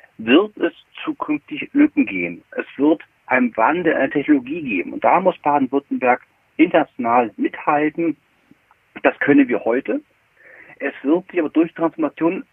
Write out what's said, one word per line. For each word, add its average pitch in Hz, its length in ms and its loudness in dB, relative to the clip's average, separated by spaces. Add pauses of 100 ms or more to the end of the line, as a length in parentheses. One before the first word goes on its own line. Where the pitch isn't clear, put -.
(180)
wird 147 400 2
es 170 160 -2 (280)
zukünftig - 680 -8
Lücken - 320 2
geben. 87 460 -8
Es - 160 -8 (100)
wird 151 260 2 (240)
einen 123 300 0
Wandel 156 380 0
in - 60 -2
der 135 100 -2
Technologie 143 520 -2
geben. 98 300 -6
Und - 100 -12
da 135 160 4
muss 185 200 0
Baden-Württemberg 131 840 0 (380)
international 139 800 2
mithalten. 151 800 -2 (840)
Das - 160 0
können 139 300 4
wir 113 160 -4
heute. 135 380 -2 (800)
Es 139 200 -8
wird 170 280 -2
sich 175 80 -4
aber 151 120 -2
durch 165 240 0
Transformation 165 680 -4 (100)